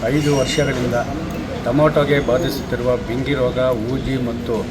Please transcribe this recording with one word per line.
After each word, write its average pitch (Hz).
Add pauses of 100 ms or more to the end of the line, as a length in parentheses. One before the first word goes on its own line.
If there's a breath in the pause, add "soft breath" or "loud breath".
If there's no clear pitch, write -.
ಐದು 143
ವರ್ಷಗಳಿಂದ 127 (680)
ಟೊಮೊಟೊಗೆ 147
ಬಾಧಿಸುತ್ತಿರುವ 120
ಬಿಂಗಿ 123
ರೋಗ, 127
ಹೂಜಿ 127
ಮತ್ತು 117 (160)